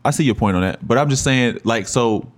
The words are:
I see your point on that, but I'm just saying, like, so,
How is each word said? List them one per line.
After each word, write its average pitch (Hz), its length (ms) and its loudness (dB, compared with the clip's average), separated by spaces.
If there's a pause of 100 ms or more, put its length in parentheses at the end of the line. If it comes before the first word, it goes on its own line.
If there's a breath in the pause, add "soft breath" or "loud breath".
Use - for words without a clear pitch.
I 147 60 0
see 156 140 -2
your 113 100 2
point 98 220 0
on 90 60 2
that, - 240 -4
but 117 120 2
I'm 147 120 2
just 131 120 0
saying, 127 420 0
like, 110 220 -2
so, 117 400 0 (120)